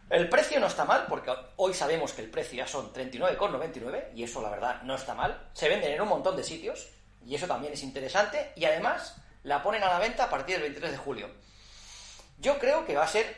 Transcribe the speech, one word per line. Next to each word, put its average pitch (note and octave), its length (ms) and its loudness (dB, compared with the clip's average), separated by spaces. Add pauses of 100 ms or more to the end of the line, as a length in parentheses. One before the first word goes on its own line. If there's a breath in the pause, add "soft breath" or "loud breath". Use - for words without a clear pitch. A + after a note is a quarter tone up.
(100)
El F3 180 6
precio C#4+ 300 4
no G#3 80 4
está E3+ 180 2
mal, A#3 240 4
porque - 220 -4 (260)
hoy F#3+ 180 4
sabemos D3+ 380 0
que A#2 100 -8
el A2+ 80 -10
precio B2+ 280 -4
ya B2+ 80 -2
son B2+ 260 -6
treinta B2+ 240 -8
y A#2+ 40 -4
nueve F3 160 2
con G3+ 160 0
noventa C#3 260 -4
y A2+ 40 -8
nueve, D3+ 220 -6 (100)
y A2+ 80 -8
eso A#2+ 180 -6
la G#2+ 100 -4
verdad A2+ 320 -2
no C3 120 -2
está C3 200 -6
mal. F3+ 380 -4
Se D#3+ 160 0
venden D3+ 240 2
en D#3 80 -2
un G#3 80 0
montón F3+ 280 2
de - 80 -4
sitios, - 480 -8 (340)
y B2+ 80 -6
eso D3 120 -2
también C#3+ 260 -2
es C#3 100 -8
interesante, C#3+ 760 0
y E3 80 -2
además G3 560 2 (220 soft breath)
la C#3+ 200 0
ponen G#3 200 2
a F#3+ 60 4
la F3 100 4
venta A#3+ 260 2
a A#3 60 -2
partir C#3 240 0
del E3 80 0
veintitrés D3 300 -4
de C3+ 60 -6
julio. A#2+ 280 -6 (1120 loud breath)
Yo C4+ 220 2
creo D4+ 240 4
que E3 100 -2
va C#3+ 80 6
a D#3+ 60 4
ser G#3+ 160 4 (140)